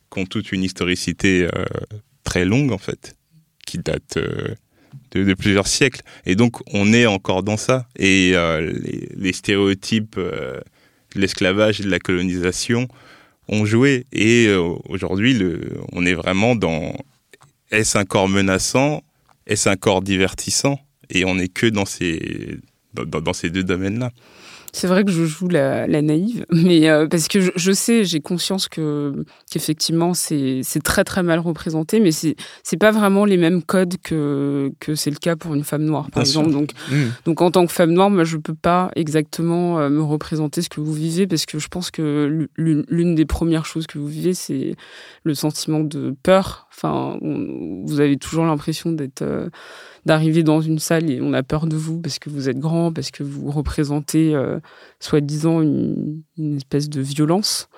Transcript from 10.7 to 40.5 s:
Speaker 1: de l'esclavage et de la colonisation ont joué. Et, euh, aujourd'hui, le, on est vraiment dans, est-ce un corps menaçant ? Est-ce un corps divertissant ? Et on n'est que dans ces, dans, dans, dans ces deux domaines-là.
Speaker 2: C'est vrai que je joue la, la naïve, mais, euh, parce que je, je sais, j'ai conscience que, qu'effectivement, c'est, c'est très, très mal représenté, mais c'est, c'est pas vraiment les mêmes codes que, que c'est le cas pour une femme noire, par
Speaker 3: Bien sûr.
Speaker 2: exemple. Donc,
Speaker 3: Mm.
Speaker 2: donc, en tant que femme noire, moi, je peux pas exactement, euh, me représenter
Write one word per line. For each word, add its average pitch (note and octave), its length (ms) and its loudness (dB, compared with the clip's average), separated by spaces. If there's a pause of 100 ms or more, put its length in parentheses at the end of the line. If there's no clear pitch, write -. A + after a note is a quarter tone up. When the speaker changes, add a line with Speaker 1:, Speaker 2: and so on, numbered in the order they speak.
Speaker 1:
de G2 60 -2
l'esclavage G2 600 2
et G2 40 -6
de G2 60 -2
la F2 80 2
colonisation F2+ 880 -2 (600)
ont G#2+ 180 0
joué. B2 440 2
Et, A2 380 4
euh, F2+ 240 2 (160)
aujourd'hui, F#2+ 460 0
le, F#2 260 0 (320)
on F2 140 -2
est F2+ 80 2
vraiment F#2+ 420 2
dans, E2 380 -2 (760)
est-ce A2 280 2
un G2+ 60 2
corps F#2+ 240 2
menaçant ? G2 760 2 (440)
Est-ce G#2+ 220 0
un A#2 80 2
corps F#2+ 260 2
divertissant ? G2 800 0 (300)
Et F2+ 140 2
on F#2 120 0
n'est F#2 120 0
que - 180 0
dans G#2 180 2
ces, - 720 -6 (360)
dans, A#1+ 100 -6
dans, D#2+ 160 -4
dans F2 140 -2
ces F2+ 160 -4
deux F#2 120 -2
domaines-là. G2 480 -2 (640)
Speaker 2:
C'est F#3 120 -4
vrai F#3 160 4
que G3 80 0
je E3 120 2
joue D#3+ 220 -4
la, C3+ 400 0
la D3+ 160 2
naïve, E3+ 480 0
mais, E3 380 6
euh, D#3 180 6
parce D#3 220 0
que G3+ 120 2
je, F3+ 140 2
je F3+ 160 0
sais, A3 340 2
j'ai E3+ 160 -2
conscience F#3 460 -4
que, D3 580 -4 (240)
qu'effectivement, E3 640 0
c'est, C3+ 500 -2
c'est - 180 -4
très, - 220 2
très - 180 -4
mal E3 160 2
représenté, E3 600 -2
mais F#3 100 6
c'est, D#3 240 0 (300)
c'est - 120 -4
pas G#3 140 6
vraiment G3+ 340 4
les G3 120 4
mêmes F3 260 4
codes F#3 400 0
que, C#3+ 800 -2
que D3+ 160 -4
c'est D3+ 140 -2
le D3 60 -4
cas E3+ 200 -2
pour D#3+ 180 -6
une D3 80 0
femme D3+ 220 -2
noire, D3+ 260 -2
par B2+ 140 2
Speaker 3:
Bien - 80 0
sûr. D#3 80 2
Speaker 2:
exemple. D3+ 180 2
Donc, D3 140 -2 (180)
Speaker 3:
Mm. C#3+ 140 2 (200)
Speaker 2:
donc, D#3+ 160 0
en F3 120 4
tant F3+ 140 4
que - 60 -2
femme E3 200 4
noire, F#3+ 180 6
moi, F#3 140 4
je D#3+ 120 -2
peux D#3 200 -6
pas F3+ 400 2
exactement, E3+ 800 0
euh, C#3+ 120 0
me D3 120 2
représenter D3+ 580 -2